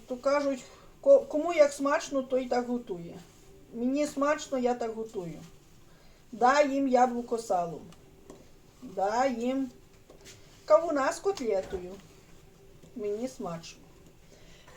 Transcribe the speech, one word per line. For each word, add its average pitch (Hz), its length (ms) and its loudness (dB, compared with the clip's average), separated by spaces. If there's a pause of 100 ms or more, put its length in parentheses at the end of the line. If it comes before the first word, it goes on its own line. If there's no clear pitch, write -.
то 254 100 -6
кажуть, 277 460 0 (380)
ко-, 277 240 8
кому 320 280 -2
як 294 200 8
смачно, 277 500 -2
той 254 220 -2
так 240 220 0
готує. 175 520 -8 (540)
Мені 262 340 0
смачно, 294 500 -2
я 247 160 0
так 233 220 -6
готую. 196 440 -10 (920)
Да, 247 300 4
їм 277 260 2
яблуко 240 500 2
салом. 175 480 -4 (960)
Да, 208 440 -2
їм 254 460 -2 (920)
кавуна 320 480 4
з - 60 -10
котлетою. 196 760 -4 (1000)
Мені 208 320 -6
смачно. 170 540 -12 (960)